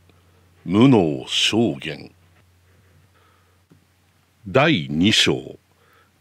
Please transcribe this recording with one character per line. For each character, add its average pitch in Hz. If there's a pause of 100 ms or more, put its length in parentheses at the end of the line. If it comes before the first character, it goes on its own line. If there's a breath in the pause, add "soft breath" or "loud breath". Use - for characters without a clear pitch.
(680)
無 104
能 80
証 104
言。 73 (2250)
第 117
二 87
章、 71 (640)